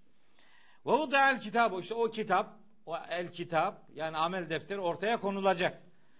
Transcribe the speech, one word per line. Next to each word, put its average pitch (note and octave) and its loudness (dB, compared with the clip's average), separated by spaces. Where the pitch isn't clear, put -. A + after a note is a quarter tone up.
"Ve G3 4
vuda'al C4+ 4
kitab", G#3+ 0
işte F3+ -6
o A#3 0
kitap, G3+ 0
o D#3+ -6
el F3 -4
kitap, F3 -2
yani D#3+ -6
amel E3+ -2
defteri E3 -6
ortaya F#3+ -2
konulacak. F#3+ 0